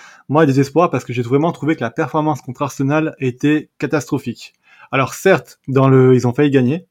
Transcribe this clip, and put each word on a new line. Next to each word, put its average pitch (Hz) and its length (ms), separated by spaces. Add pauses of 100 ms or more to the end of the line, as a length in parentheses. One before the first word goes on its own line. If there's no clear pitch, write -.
(300)
Moi, 156 160
désespoir 143 460
parce 131 140
que 127 80
j'ai 120 100
vraiment 139 300
trouvé 160 220
que 160 60
la 117 100
performance 151 500
contre - 200
Arsenal 147 580
était 139 500 (100)
catastrophique. 139 760 (380)
Alors 131 220
certes, - 540
dans 135 200
le, 131 260
ils 123 140
ont 120 60
failli 147 180
gagner. 135 400